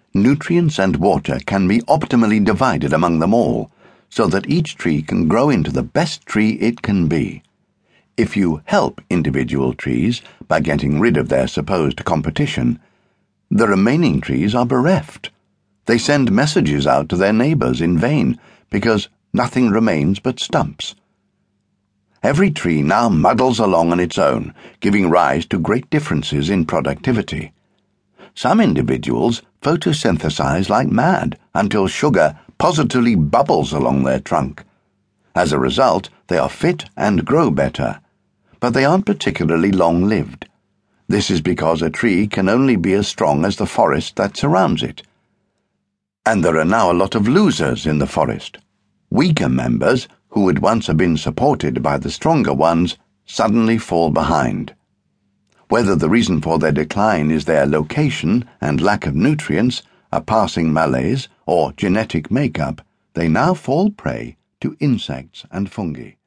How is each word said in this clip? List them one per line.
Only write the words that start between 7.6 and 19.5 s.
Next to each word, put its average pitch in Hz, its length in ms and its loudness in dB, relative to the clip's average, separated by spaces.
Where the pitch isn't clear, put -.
If 107 220 -2
you 82 280 0
help 151 440 0
individual 67 640 -2
trees 73 480 -2
by 80 140 2
getting 73 400 0
rid 107 160 2
of 65 100 -2
their 65 200 0
supposed 76 580 -2
competition, 117 760 -2
the 107 160 4
remaining 117 540 2
trees 101 340 -2
are 123 100 0
bereft. 147 680 -2
They 120 120 2
send 135 340 2
messages 95 560 2
out 71 220 0
to 87 80 -2
their 98 160 2
neighbors 113 480 0
in 85 160 0
vain, 131 420 0
because 110 400 0
nothing 123 360 0